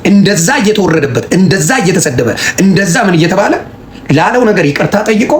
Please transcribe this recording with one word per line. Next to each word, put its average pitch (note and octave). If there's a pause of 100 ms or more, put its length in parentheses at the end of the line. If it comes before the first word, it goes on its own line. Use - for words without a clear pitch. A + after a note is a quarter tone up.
እንደዛ G3
እየተወረደበት፣ E3 (100)
እንደዛ F#3
እየተሰደበ፣ D#3+ (300)
እንደዛ F#3+
ምን F#3
እየተባለ F#3+ (560)
ላለው G#3
ነገር F3+
ይቅርታ C#3+
ጠይቆ A3